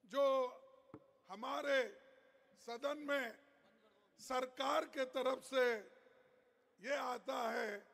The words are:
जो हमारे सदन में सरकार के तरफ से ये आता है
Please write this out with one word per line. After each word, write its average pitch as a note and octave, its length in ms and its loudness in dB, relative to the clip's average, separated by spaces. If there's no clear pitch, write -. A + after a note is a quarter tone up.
जो C4 200 2
हमारे C4+ 520 0
सदन C#4 300 -4
में C#4+ 380 -2
सरकार C4+ 680 0
के C4+ 200 -2
तरफ C4 380 -2
से B3+ 220 4
ये B3 160 -2
आता B3+ 560 -2
है G#3+ 420 -4